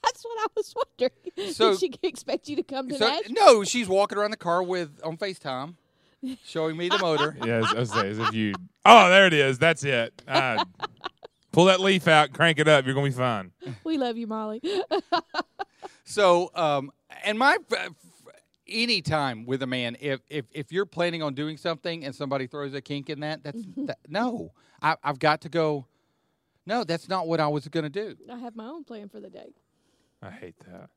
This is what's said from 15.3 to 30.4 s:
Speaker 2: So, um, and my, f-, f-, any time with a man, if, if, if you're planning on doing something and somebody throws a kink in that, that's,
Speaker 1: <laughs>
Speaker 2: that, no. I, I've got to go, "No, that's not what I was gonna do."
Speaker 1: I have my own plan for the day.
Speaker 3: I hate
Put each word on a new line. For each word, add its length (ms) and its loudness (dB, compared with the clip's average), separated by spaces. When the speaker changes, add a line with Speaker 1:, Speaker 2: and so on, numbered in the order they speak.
Speaker 2:
So, 500 4
um, 360 -2
and 140 -2
my, 200 4
f-, 80 -2
f-, 120 -8
any 360 0
time 420 -2
with 160 -4
a 60 -4
man, 320 -4
if, 280 -4
if, 240 -8
if 200 -10
you're 160 -2
planning 340 -4
on 140 -4
doing 200 -6
something 480 -6
and 120 -10
somebody 320 -4
throws 260 -10
a 80 -10
kink 300 -8
in 80 -8
that, 240 -8
that's, 260 -12
Speaker 1:
<laughs> 80 -14
Speaker 2:
that, 300 -8
no. 440 -6
I, 220 0
I've 160 -6
got 220 2
to 80 -14
go, 360 -2
"No, 180 -4
that's 260 -6
not 180 -4
what 120 0
I 100 2
was 180 -4
gonna 220 -4
do." 260 -8
Speaker 1:
I 80 -14
have 160 -14
my 100 -14
own 200 -16
plan 240 -18
for 100 -20
the 100 -18
day. 240 -20
Speaker 3:
I 100 -16
hate 340 -20